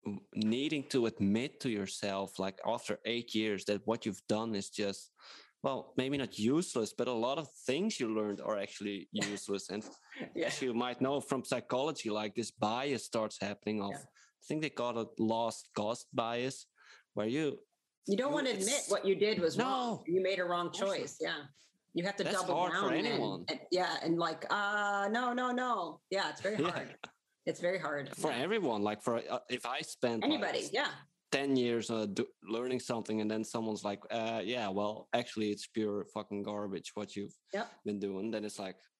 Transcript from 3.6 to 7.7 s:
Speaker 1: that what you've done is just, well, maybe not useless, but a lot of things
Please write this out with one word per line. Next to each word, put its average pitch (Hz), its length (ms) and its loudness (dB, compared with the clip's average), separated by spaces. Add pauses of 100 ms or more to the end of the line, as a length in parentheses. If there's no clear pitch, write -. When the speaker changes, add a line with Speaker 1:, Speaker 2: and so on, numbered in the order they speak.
Speaker 1:
that 104 200 0
what 110 180 0
you've 101 240 -4
done 110 280 2
is 101 120 -2
just, - 440 -4 (500)
well, 135 340 -2
maybe 135 220 0
not 123 200 -4
useless, 120 540 2
but 120 160 -2
a 127 40 -2
lot 120 260 0
of 151 100 -8 (180)
things 180 340 0